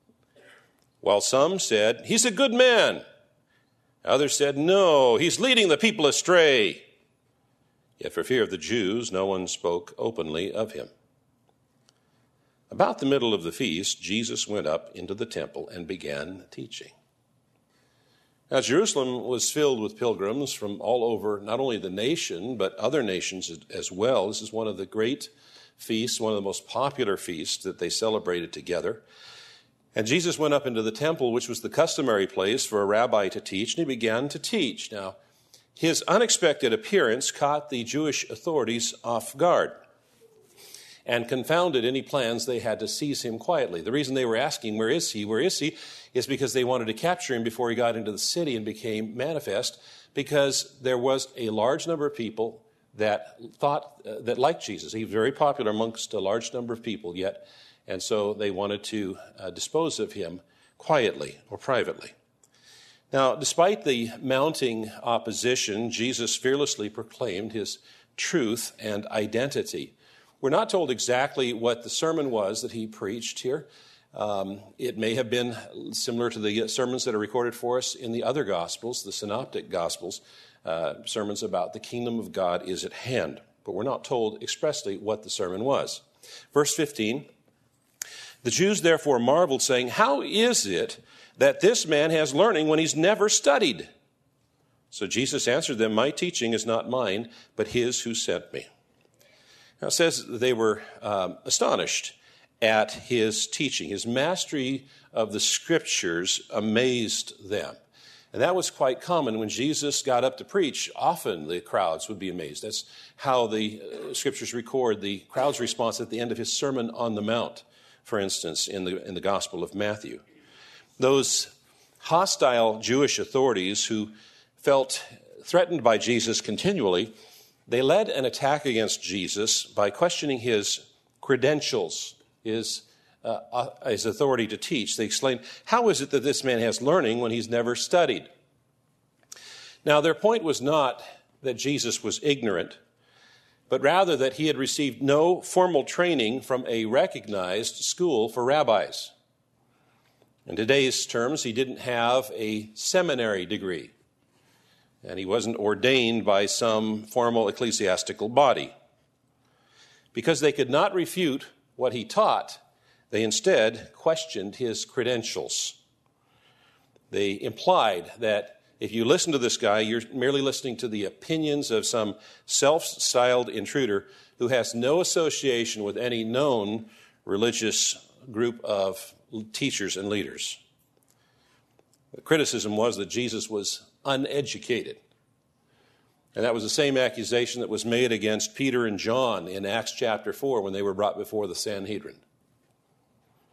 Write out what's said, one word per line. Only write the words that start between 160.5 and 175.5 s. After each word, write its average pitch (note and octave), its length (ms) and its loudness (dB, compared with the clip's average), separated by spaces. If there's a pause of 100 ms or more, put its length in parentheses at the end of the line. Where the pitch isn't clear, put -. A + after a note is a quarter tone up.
could B2+ 160 0
not F3 240 2
refute E3 540 -2 (280)
what B2 180 -2
he A#2+ 100 -6
taught, D#3 560 0 (520)
they G#2+ 120 2
instead A2+ 720 2
questioned - 640 -4
his A#2 260 -4
credentials. A2+ 920 -4 (1300)
They G2 320 -2
implied A2+ 800 2
that G#2+ 420 -2 (180)
if G2 120 -6
you A2+ 140 0
listen E3 260 2
to C#3+ 60 0
this A#2+ 180 0
guy, G#2+ 240 2
you're A2+ 220 -2 (100)
merely C#3 300 0
listening C3 360 -4
to B2+ 120 -6
the G#2+ 160 -4
opinions D3 640 -4
of G#2+ 140 2
some G#2+ 300 -2 (300)
self-styled B2+ 1040 2
intruder G#2 580 -2 (320)
who B2 100 2
has A#2+ 260 0
no B2+ 240 4
association C3 840 0